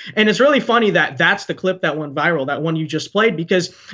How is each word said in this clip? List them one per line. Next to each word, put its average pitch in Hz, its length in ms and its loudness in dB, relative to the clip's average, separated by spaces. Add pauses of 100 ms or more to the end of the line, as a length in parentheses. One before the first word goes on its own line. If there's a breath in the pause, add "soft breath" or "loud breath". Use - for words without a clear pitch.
(160 loud breath)
And 214 120 4
it's 196 100 0
really 277 220 4
funny 233 300 2
that 156 260 0
that's 175 300 0
the 165 80 -6
clip 185 260 -2
that 156 160 -2
went 147 180 -8
viral, 147 320 0
that 143 140 -4
one 160 160 -2
you 160 100 -4
just 151 240 -6
played, 208 280 2
because 175 360 -2 (200 loud breath)